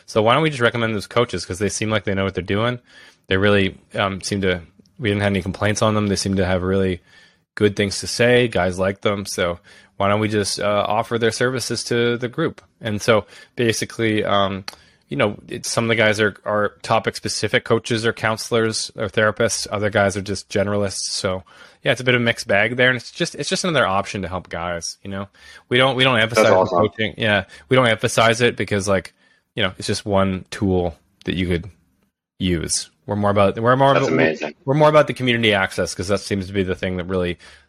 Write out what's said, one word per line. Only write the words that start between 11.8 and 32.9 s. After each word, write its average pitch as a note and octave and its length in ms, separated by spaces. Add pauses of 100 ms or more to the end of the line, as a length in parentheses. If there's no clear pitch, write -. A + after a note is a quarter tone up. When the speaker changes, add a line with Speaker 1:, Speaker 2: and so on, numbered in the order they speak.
Speaker 1:
to A#2+ 320
the B2 120
group? C#3+ 320 (180)
And G#2 220
so G#2+ 240 (300)
basically, A2 680
um, G2 420 (440)
you C#3+ 80
know, G#2+ 200 (100)
it's, - 220
some A#2 160
of - 40
the A2+ 60
guys G#2+ 240
are, G#2 160 (100)
are G#2 240 (120)
topic A2 340
specific - 500
coaches A2+ 400
or A2+ 80
counselors A2+ 800
or G#2 120
therapists. G#2+ 640
Other G#2 180
guys G2+ 280
are G2 40
just F#2+ 280
generalists. G2+ 600
So F#2 340 (400)
yeah, C#3+ 80
it's C3 100
a - 20
bit B2+ 120
of A#2+ 60
a - 20
mixed - 240
bag A2 300
there. B2+ 120
And B2 80
it's - 140
just, - 240
it's - 140
just - 140
another D3 240
option G2 360
to E2+ 40
help F2+ 220
guys, E2+ 540
you G2+ 60
know? G2 180 (420)
We B2 80
don't, C3 180
we B2+ 80
don't B2+ 160
emphasize A2 260
Speaker 2:
That's G#2 100
awesome. F#2 220 (100)
Speaker 1:
coaching. G#2 300
Yeah. G#2 280 (240)
We B2+ 60
don't B2+ 120
emphasize A2+ 540
it A#2+ 160
because, G2+ 300
like, F#2+ 260 (420)
you A2+ 80
know, F#2 140
it's - 100
just - 180
one F#2+ 460
tool F2+ 460 (280)
that - 100
you F2+ 120
could F2 220 (680)
use. E2 500 (160)